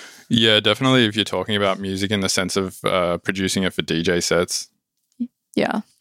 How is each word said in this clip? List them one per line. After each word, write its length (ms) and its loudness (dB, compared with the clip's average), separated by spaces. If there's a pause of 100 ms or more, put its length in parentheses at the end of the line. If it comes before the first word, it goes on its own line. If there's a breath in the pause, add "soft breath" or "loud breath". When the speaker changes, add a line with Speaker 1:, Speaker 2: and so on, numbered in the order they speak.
(300 loud breath)
Speaker 1:
Yeah, 300 4
definitely 460 2
if 100 -2
you're 100 0
talking 300 -4
about 240 0
music 300 -4
in 120 0
the 80 0
sense 260 -2
of, 280 -2
uh, 360 0
producing 440 -2
it 100 -2
for 100 -4
D 180 -2
J 180 2
sets. 500 0 (840)
Speaker 2:
Yeah, 260 -2 (200)